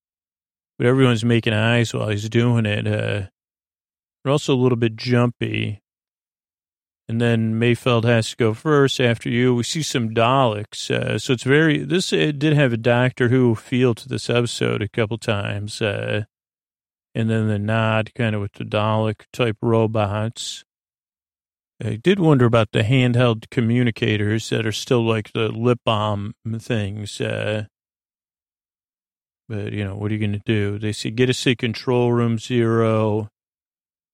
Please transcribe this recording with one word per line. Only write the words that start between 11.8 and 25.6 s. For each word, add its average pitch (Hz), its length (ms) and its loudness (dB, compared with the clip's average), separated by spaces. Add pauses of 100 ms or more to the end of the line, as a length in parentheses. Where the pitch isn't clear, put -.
this, 175 300 -2
it 151 240 0
did 151 160 2
have 139 180 4
a 117 60 -2
Doctor 120 500 2
Who 123 260 4
feel 123 400 0
to - 140 -12
this 123 220 -6
episode 120 500 -2
a 107 80 -4
couple 113 300 -4
times. 104 640 -6
Uh, 110 420 -4 (880)
and 113 140 0
then 113 180 2
the 104 120 0
nod 110 560 0
kind 110 200 -2
of 104 60 -4
with 101 140 -8
the 117 100 -10
Dalek 110 720 -2
type 113 260 -2
robots. 110 1040 -2 (1200)
I 110 120 -4
did 185 220 2
wonder 147 280 6
about 113 260 2
the 120 100 2
handheld 123 680 2
communicators 113 960 0
that 117 180 -2
are 107 60 -2
still 120 320 0
like 113 280 -2
the 110 160 -2
lip 117 360 0